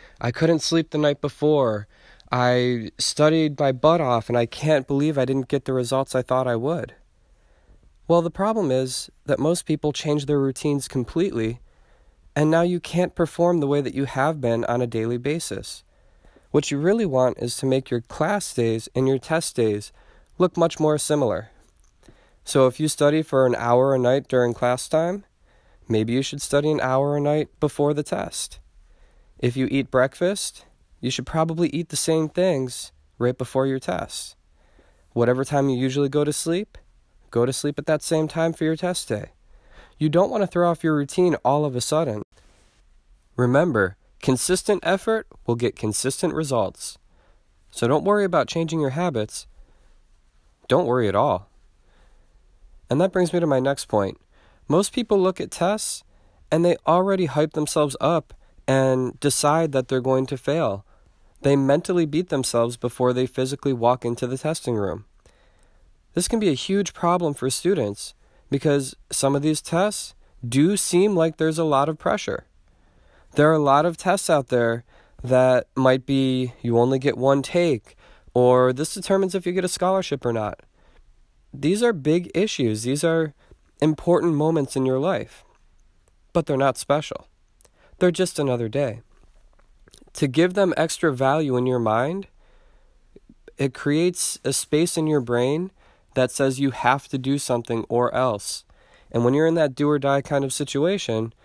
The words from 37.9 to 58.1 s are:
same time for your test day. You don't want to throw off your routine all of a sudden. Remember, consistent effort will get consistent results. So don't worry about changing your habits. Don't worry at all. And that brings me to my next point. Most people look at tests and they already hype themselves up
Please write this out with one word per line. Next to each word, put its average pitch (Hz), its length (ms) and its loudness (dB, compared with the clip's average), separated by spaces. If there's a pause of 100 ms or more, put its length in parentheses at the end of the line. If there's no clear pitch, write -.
same 156 240 0
time 165 280 -2
for 165 100 -6
your 160 120 0
test 180 320 -6
day. - 240 -6 (640)
You 156 100 0
don't 175 220 2
want 226 120 0
to 190 40 0
throw 175 240 2
off 160 120 -4
your 160 120 2
routine 151 400 0 (100)
all 147 220 2
of 127 100 -4
a 120 60 -4
sudden. 143 400 -2 (1120)
Remember, 123 600 2 (260)
consistent 180 600 0
effort 196 440 -2 (180)
will 120 120 0
get 117 200 -2
consistent 131 560 -4
results. 131 640 -4 (720)
So - 160 -4
don't 147 180 2
worry 208 200 2
about 170 240 0
changing 160 320 -4
your 139 100 0
habits. 135 560 -4 (1200)
Don't 151 180 2
worry 120 220 0
at 95 80 0
all. 104 340 0 (1400)
And 131 120 0
that 185 120 2
brings 180 200 0
me 180 80 0
to 170 60 0
my 135 140 2
next 139 260 -2
point. 101 320 0 (500)
Most 175 240 2
people 220 260 0
look 185 200 2
at - 120 -8
tests - 520 -4 (480)
and 165 140 2
they 175 120 4 (100)
already 185 400 2
hype 151 260 0
themselves 151 480 0
up 156 320 0 (340)